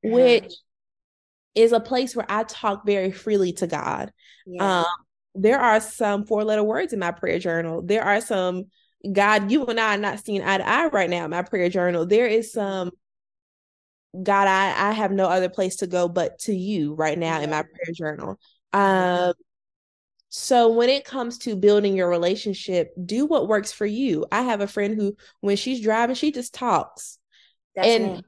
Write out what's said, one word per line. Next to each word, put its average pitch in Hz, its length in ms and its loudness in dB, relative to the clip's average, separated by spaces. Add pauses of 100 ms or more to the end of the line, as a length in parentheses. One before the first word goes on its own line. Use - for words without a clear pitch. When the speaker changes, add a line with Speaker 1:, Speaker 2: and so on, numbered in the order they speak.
Speaker 1:
Mm-hmm. 220 100 0
Speaker 2:
which 247 380 6 (1000)
is 226 180 6
a 226 80 2
place 254 340 -4
where 233 140 -6
I 214 160 -2
talk 208 420 -6
very 196 240 2
freely 190 440 0
to 180 120 -2
God. - 460 -6 (340)
Speaker 1:
Yeah. 185 360 0
Speaker 2:
Um, 165 40 2 (480)
there 220 240 2
are 226 220 4
some 208 460 -2
four-letter 214 360 0
words 220 300 -2
in 214 80 -6
my 175 120 -2
prayer 180 260 -4
journal. 170 440 -2
There 208 220 0
are 202 160 2
some, 185 460 -4 (440)
"God, 202 400 2
you 269 160 2
and 226 140 -2
I 220 140 2
are 196 40 -2
not 208 240 -4
seeing 202 200 -4
eye 190 160 2
to - 100 -2
eye 285 200 2
right 190 220 0
now," 175 140 -2
in 156 60 -6
my 175 120 -4
prayer 180 280 0
journal. 175 360 0
There 220 200 4
is 226 260 0
some, 190 380 -4 (1300)
"God, 196 280 2
I, 190 420 2
I - 20 -2
have 214 200 -2
no 190 140 2
other 180 220 2
place 190 280 -2
to 196 100 -4
go 175 220 0
but 175 320 -2
to 214 140 -4
you 180 400 -4
right 156 240 -2
now," 160 220 -2
in 151 100 -4
my 156 80 -2
Speaker 1:
Yeah. 156 40 -4
Speaker 2:
prayer 170 320 -10
journal. 165 440 -10 (340)
Speaker 1:
Mm-hmm. 185 580 2
Speaker 2:
Um, 175 40 -2 (960)
so 240 380 4
when 233 220 4
it 277 140 0
comes 240 340 -8
to 220 180 -6
building 202 400 4
your 180 120 2
relationship, 180 840 -2 (100)
do 214 240 -2
what 294 220 0
works 208 240 0
for 214 140 -6
you. 214 440 -2
I 214 120 0
have 233 180 -2
a 202 60 -2
friend 208 280 -4
who, 208 220 -2 (240)
when 202 160 0
she's 254 240 -4
driving, 226 360 0
she 302 160 -2
just 247 200 -8
talks. - 680 -4 (560)
Speaker 1:
That's 190 140 2
Speaker 2:
And 226 160 4 (120)
Speaker 1:
me. 180 120 -14